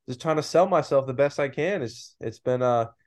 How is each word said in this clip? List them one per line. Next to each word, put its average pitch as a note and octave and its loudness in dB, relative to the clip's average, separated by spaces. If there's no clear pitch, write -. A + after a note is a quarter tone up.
just B2 -10
trying D#3+ 0
to D3 -2
sell E3+ 4
myself D3 2
the C3 -6
best C#3 0
I C#3+ 0
can. D#3+ -2
It's, - -12
it's - -10
been, B2+ -2
uh, A#2+ 2